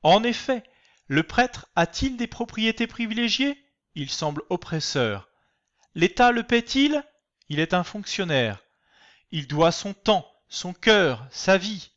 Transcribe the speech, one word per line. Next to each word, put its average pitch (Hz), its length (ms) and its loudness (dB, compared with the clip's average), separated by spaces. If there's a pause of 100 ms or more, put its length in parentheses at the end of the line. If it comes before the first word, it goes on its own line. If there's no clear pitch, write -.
En 196 200 6
effet, 240 400 -2 (440)
le 147 160 0
prêtre - 520 -2
a-t-il 247 420 -2
des 233 100 -4
propriétés 226 600 -4
privilégiées ? 233 760 -2 (340)
Il 139 140 -8
semble 147 400 -6
oppresseur. 131 800 -2 (640)
L'État 240 360 4
le 233 120 -2
paie-t-il ? 277 600 0 (460)
Il 147 100 -4
est 165 140 0
un 180 100 0
fonctionnaire. 151 800 -4 (680)
Il 147 160 -6
doit 156 240 4
son 202 220 -8
temps, - 380 0 (160)
son - 260 -10
cœur, 147 580 2
sa 190 260 2
vie. 196 400 -6